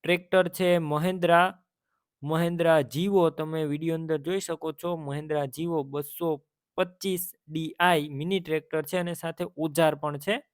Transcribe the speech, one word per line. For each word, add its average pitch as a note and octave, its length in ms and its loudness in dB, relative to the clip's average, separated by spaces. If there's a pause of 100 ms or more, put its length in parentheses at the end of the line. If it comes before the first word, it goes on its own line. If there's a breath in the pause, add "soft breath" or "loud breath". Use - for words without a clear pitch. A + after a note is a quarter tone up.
ટ્રેક્ટર F3+ 420 2 (120)
છે F#3 120 2 (220)
મહિન્દ્રા, F3 560 4 (760)
મહિન્દ્રા E3 560 4 (140)
જીવો, F#3 300 4 (140)
તમે D#3 240 -4 (100)
વીડિયો D#3+ 280 -2
અંદર D#3+ 280 -2
જોઈ F#3 200 -4
શકો D#3+ 340 -6
છો. F3 160 -4
મહિન્દ્રા D3+ 480 -4 (100)
જીવો E3 280 -2 (100)
બસો D3 360 -4 (480)
પચીસ F3+ 460 -2 (240)
ડી D#3 220 -6 (180)
આઈ D3+ 320 2
મિની F3 240 -2
ટ્રેક્ટર D#3 460 -4
છે F#3 140 -2
અને F3 180 -4
સાથે E3 240 -6 (200)
ઓજાર D#3 360 4
પણ D3 240 -6
છે. G#3 100 0 (180)